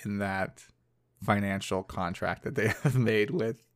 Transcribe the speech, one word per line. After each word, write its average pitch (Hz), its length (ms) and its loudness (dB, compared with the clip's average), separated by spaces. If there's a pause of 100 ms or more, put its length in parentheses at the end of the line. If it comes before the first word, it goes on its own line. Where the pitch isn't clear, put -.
in 101 160 -4
that 98 460 -4 (580)
financial 98 600 0
contract 90 600 -4
that 147 120 -4
they 107 120 2
<laughs> - 160 -2
have 135 140 4
made 110 340 4
with 113 320 -2 (120)